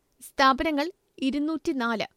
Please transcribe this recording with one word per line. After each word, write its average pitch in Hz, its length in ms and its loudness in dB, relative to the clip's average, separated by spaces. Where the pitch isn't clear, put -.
സ്ഥാപനങ്ങൾ 285 640 2
ഇരുന്നൂറ്റിനാല്. 269 960 -2